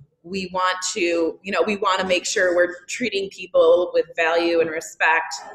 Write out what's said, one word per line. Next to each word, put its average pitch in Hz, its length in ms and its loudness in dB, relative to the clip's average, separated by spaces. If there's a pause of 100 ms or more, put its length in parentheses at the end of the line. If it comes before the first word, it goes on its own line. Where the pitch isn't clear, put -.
(220)
We 185 320 -8
want 185 240 0 (160)
to, 170 480 -2
you 190 100 -10
know, 220 160 0
we 208 80 -2
wanna 202 300 0
make 180 200 0
sure 180 300 0
we're 175 300 0
treating 196 440 -4
people 175 640 2
with 165 120 2 (100)
value 170 460 2
and 160 80 0
respect 160 640 -2 (220)